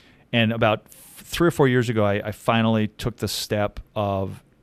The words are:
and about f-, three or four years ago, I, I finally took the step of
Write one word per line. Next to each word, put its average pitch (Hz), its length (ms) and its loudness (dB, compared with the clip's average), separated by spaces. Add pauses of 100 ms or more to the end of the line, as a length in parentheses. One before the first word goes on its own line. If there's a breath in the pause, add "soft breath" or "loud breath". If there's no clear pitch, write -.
(320 soft breath)
and 113 200 2
about 110 340 0
f-, - 400 -20
three - 220 2
or - 20 4
four 143 180 2
years 123 200 2
ago, 107 160 2
I, 101 240 -2
I 107 40 -8
finally 113 560 2
took - 280 -8
the 107 120 -4
step - 520 -4 (140)
of 98 480 -4 (200)